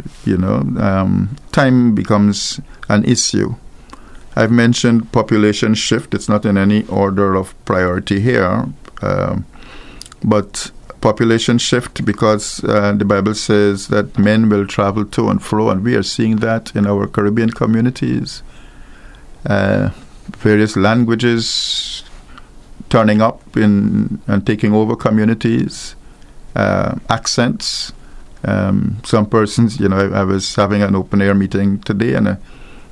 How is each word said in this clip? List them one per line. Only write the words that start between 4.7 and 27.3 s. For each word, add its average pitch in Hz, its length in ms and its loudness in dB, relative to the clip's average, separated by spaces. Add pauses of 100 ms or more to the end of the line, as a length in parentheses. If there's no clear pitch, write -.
population 107 640 2
shift. - 400 -2
It's - 160 -4
not 104 160 0
in 98 120 2
any 104 280 2
order 98 500 0
of 95 200 -4 (100)
priority 92 540 0
here, 107 460 0 (360)
um, - 440 -2 (800)
but 107 480 -2 (300)
population 117 560 2
shift - 480 -4
because, 104 580 -2
uh, 104 300 2
the 101 120 0
Bible 101 280 0
says 104 540 0
that 104 300 -2
men 107 320 4
will 101 180 2
travel 101 380 -2
to 110 240 -2
and 98 120 0
fro, 107 280 0
and 95 140 -2
we 120 120 0
are 101 80 0
seeing 110 340 -2
that 113 380 -4
in 104 100 2
our 101 220 0
Caribbean 110 420 0
communities. 117 920 -2 (1040)
Uh, 101 440 0 (480)
various 107 400 2
languages 117 1300 0 (840)
turning 107 300 4
up - 380 -2
in, 107 720 2
and 101 180 0
taking 107 280 2
over 110 220 2
communities, 113 1000 0 (600)
uh, 101 400 0 (140)
accents. - 840 -4 (540)